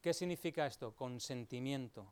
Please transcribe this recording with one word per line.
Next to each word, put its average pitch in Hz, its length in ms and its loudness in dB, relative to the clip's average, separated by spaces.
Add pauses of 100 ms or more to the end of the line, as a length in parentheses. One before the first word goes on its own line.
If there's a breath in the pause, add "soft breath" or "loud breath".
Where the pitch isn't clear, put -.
¿Qué - 140 6
significa 170 500 2
esto? 120 300 -2
Consentimiento. 123 1160 -2